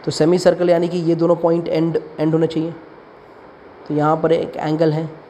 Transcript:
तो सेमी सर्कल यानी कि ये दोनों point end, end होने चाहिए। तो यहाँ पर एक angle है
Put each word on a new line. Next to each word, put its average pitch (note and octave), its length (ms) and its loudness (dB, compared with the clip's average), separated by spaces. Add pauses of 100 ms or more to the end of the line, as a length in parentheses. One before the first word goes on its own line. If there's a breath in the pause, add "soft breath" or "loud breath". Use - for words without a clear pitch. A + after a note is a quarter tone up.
तो D3+ 60 -4
सेमी E3 280 2
सर्कल F3 300 2
यानी F3 180 2
कि F3 120 -4
ये E3+ 160 0
दोनों E3+ 220 2
point E3+ 300 0
end, D#3+ 340 0 (180)
end D#3 140 0
होने D#3+ 140 2
चाहिए। D#3+ 260 -4 (1120)
तो D#3 60 -6
यहाँ D3+ 240 2
पर E3 140 0
एक D#3+ 260 -2
angle D#3 360 0
है D#3 160 -4 (200)